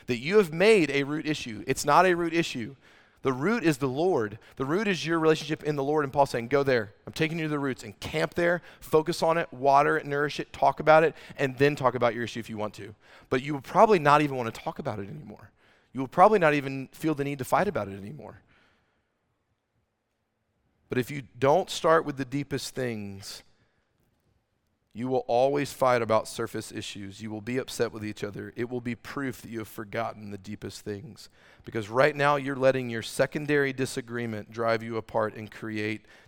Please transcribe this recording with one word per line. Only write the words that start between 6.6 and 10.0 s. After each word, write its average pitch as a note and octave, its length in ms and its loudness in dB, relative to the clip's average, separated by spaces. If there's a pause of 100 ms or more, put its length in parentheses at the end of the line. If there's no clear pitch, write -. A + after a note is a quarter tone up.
there. B2 300 0 (120)
I'm A2 60 -14
taking D#3 260 -2
you D#3 100 -4
to - 20 -6
the D3+ 100 -2
roots C#3 240 -4
and G#2+ 160 -16
camp D#3+ 360 -4
there, F3 260 2 (180)
focus D#3+ 420 2
on E3 160 2
it, E3 140 -4
water C#3 460 4
it, C#3 80 -4